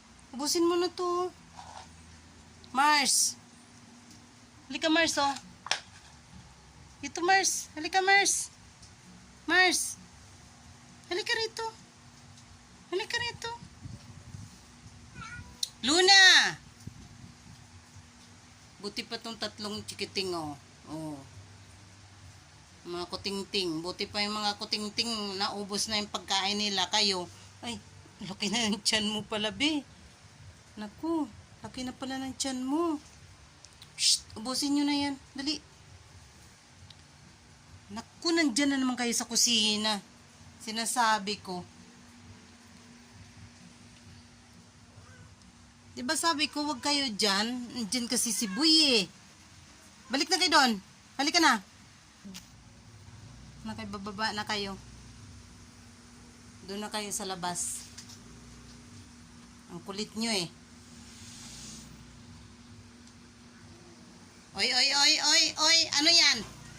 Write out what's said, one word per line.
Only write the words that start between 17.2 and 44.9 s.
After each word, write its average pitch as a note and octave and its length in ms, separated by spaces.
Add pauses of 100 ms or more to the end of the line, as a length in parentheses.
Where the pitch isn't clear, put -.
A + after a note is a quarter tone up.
Buti G#3 240
pa A3+ 160
tong A3+ 160
tatlong G#3 560
chikiting, F#3+ 480
oh. D3+ 160 (320)
Oh. D3+ 320 (1700)
Mga F3 240
kutingting. F#3+ 720
Buti F3+ 240
pa G#3 160
yung G#3 160
mga G#3 240
kutingting, G#3 720
naubos G3+ 560
na G#3+ 80
yung G#3 160
pagkain G3 400
nila. G3+ 400
Kayo, G3 320 (340)
ay, A#3 160 (480)
laki F#3+ 240
na A3+ 240
yung G#3+ 80
tiyan G#3+ 300
mo G#3+ 160
pala, G#3+ 260
be. C#4+ 320 (920)
Naku, C#4+ 500 (320)
laki B3+ 240
na B3+ 80
pala C4 300
ng C4 160
tiyan C4 240
mo. D4+ 340 (1040)
Shh, - 240 (140)
ubusin C4 400
nyo D4 100
na C#4+ 80
yan. C#4+ 180 (220)
Dali. C#4+ 240 (2250)
Naku, A#3 420
nandyan C#4+ 400
na C4+ 80
naman B3+ 160
kayo A#3+ 160
sa A#3 160
kusina. G#3+ 720 (600)
Sinasabi A3 800
ko. F3+ 240 (4000)